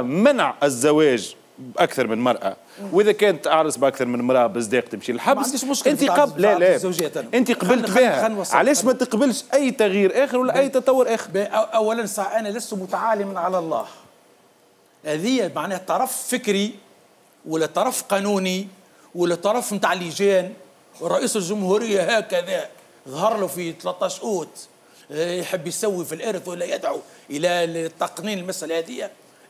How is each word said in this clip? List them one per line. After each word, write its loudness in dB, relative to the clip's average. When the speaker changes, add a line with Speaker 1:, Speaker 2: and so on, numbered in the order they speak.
Speaker 1:
منع 2
الزواج 4
بأكثر 0
من 0
مرأة، 0
وإذا 6
كانت 2
أعرس 2
بأكثر 0
من -2
امرأة 4
بصداق 0
تمشي -8
للحبس. 2
Speaker 2:
ما -2
عنديش -4
مشكلة 0
Speaker 1:
أنت -2
Speaker 2:
في 2
Speaker 1:
قبل، 2
لا، 6
Speaker 2:
تعرف 4
Speaker 1:
لا. 6
Speaker 2:
الزوجية -2
أنا. -6
Speaker 1:
أنت 2
قبلت 0
Speaker 2:
خلنا، 2
خلنا، 6
Speaker 1:
بها. 2
Speaker 2:
خلنا 0
نوصل. 0
Speaker 1:
علاش 4
ما 4
تقبلش 0
أي 2
تغيير 2
آخر 0
ولا 2
أي 2
Speaker 2:
ب-، -8
Speaker 1:
تطور 2
آخر؟ -4
Speaker 2:
ب-، -2
أو-، 0
أولًا 0
سا-، -6
أنا -2
لست -8
متعالماً -2
على 0
الله. -2
هذه 0
معناها -4
طرف -4
فكري -2
ولا -2
طرف -2
قانوني -2
ولا 0
طرف 0
متاع 0
لجان. 0
رئيس 0
الجمهورية 0
هكذا -2
ظهر 0
له 0
في -8
ثلاثة -4
عشر -6
أوت، -6
آه، -4
يحب -6
يسوي -4
في -10
الإرث -6
ولا -6
يدعو -4
إلى -2
تقنين -6
المسألة -6
هذه. -8